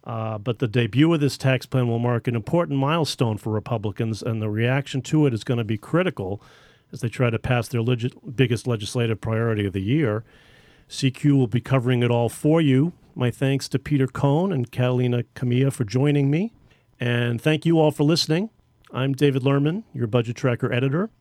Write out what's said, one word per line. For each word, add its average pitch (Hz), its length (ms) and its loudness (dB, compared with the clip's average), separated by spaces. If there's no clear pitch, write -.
Uh, 110 360 -6
but 113 200 -4
the 127 80 0
debut 123 460 2
of 156 60 2
this 143 180 0
tax 131 300 0
plan 123 200 0
will 117 120 0
mark 120 280 0
an 117 80 -2
important 151 440 0
milestone 135 580 0
for 110 140 -6
Republicans, 110 720 -4
and 113 180 -4
the 107 80 -4
reaction 123 540 -2
to 151 240 2
it 120 80 0
is 104 80 -6
gonna 120 200 -2
be 104 140 -2
critical 101 640 -2
as - 100 -12
they 120 80 -2
try 120 200 0
to 113 80 4
pass 123 300 0
their 117 140 -2
legis-, 120 320 0
biggest 117 320 2
legislative 113 560 -2
priority 110 440 0
of 92 80 -2
the 95 80 -2
year. 113 420 0
C - 240 0
Q 143 240 2
will 127 120 4
be 110 120 0
covering 123 420 2
it 120 80 2
all 120 200 2
for 156 320 2
you. 143 320 2
My 123 160 0
thanks 135 400 -2
to - 80 -4
Peter 135 300 0
Cohn 160 460 0
and 123 180 -4
Catalina 123 540 0
Camilla 127 340 0
for 127 140 -4
joining 139 480 2
me. 185 220 -2
And 120 440 -2
thank 156 240 0
you 165 120 4
all 151 140 4
for 147 120 -2
listening. 165 460 2
I'm 131 200 -2
David 135 300 2
Lerman, 143 400 0
your 120 140 -4
Budget 117 300 0
Tracker 120 340 0
editor. 139 380 -2